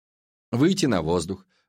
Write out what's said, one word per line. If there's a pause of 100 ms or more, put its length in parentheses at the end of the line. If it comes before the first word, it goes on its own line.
(520)
Выйти
на
воздух, (240)